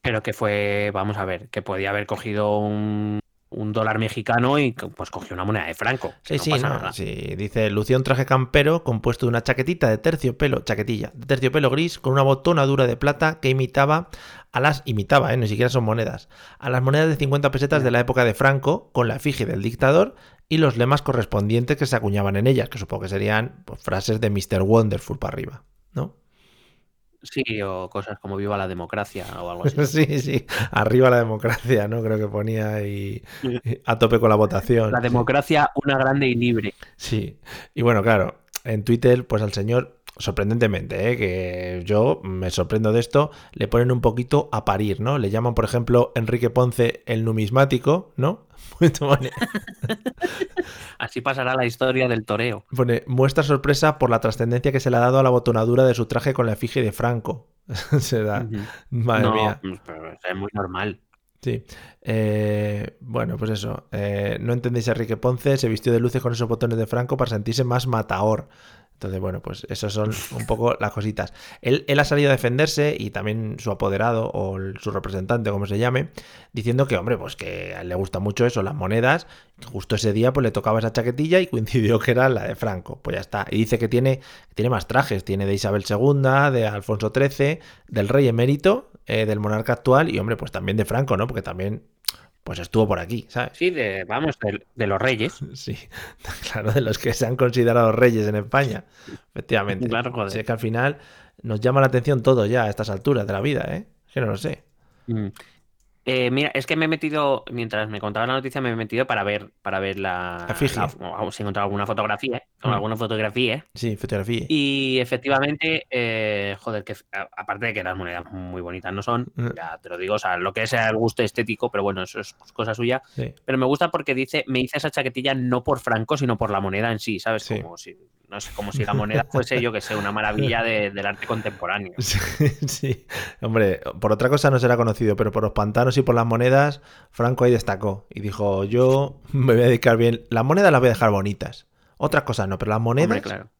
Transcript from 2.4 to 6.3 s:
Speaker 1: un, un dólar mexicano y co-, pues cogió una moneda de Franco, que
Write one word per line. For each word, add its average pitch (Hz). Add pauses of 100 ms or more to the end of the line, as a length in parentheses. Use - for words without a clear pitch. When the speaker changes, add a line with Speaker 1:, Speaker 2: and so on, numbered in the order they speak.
Speaker 1:
un, 104 (300)
un 107
dólar 110
mexicano 120
y 135
co-, -
pues -
cogió 90
una 92
moneda 101
de 85
Franco, 117 (100)
que 151